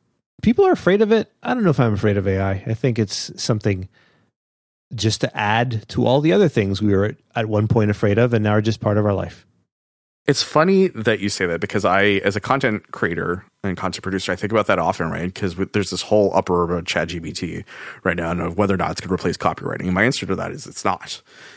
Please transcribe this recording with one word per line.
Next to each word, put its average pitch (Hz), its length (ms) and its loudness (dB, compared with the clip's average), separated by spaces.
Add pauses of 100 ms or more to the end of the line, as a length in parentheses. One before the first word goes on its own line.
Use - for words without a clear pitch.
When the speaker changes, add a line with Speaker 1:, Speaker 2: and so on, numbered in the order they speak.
(420)
Speaker 1:
People 311 240 4
are 370 60 6
afraid 202 280 2
of 214 120 4
it. 226 200 0 (100)
I 247 120 -2
don't 247 100 0
know 175 60 6
if 135 100 2
I'm 117 140 4
afraid 101 220 2
of 98 100 -2
A 95 140 2
I. 98 100 0 (160)
I 110 80 -2
think 117 240 0
it's - 320 -4 (120)
something 98 460 -2 (1040)
just 110 280 0
to - 140 -4
add 110 520 0
to 120 180 0
all 127 140 4
the 156 120 2
other 196 160 4
things 98 320 0
we 104 140 2
were 98 120 2
at, - 100 -6 (180)
at 110 140 -2
one 107 180 2
point 107 240 2
afraid 107 280 2
of 120 140 4
and 107 120 2
now 104 80 2
are 107 80 4
just 107 200 0
part 104 180 0
of 104 80 2
our 104 80 2
life. 92 300 -8 (840)
Speaker 2:
It's 143 140 2
funny 190 460 4
that 110 320 0
you 98 80 -2
say 95 180 -2
that 85 140 -2
because 98 240 -4
I, 95 200 4 (200)
as 98 100 0
a 104 60 -2
content 127 500 -2
creator 87 540 -4 (180)
and 92 140 -4
content - 260 -6
producer, 95 300 -4
I 90 40 -2
think 101 140 -4
about 107 160 2
that 92 140 2
often, 82 280 0
right? 82 240 -4
'Cause 92 200 -4
w-, 92 200 -6
there's 101 180 -2
this 90 120 -6
whole 104 320 4
uproar 87 300 2
about 85 200 -4
Chat 80 260 -2
G 85 100 -8
P 82 100 -10
T 85 340 -8 (380)
right 87 140 0
now 85 160 -4
and 87 80 -4
of 85 180 -6
whether 101 160 2
or - 20 -2
not 85 140 -2
it's 82 100 -8
gonna 90 140 -4
replace 85 220 -4
copywriting. - 460 -4
And 90 120 -2
my 95 80 4
answer 113 240 0
to 95 80 -2
that 90 160 -6
is - 160 -12
it's - 180 -12
not. - 380 -4 (340)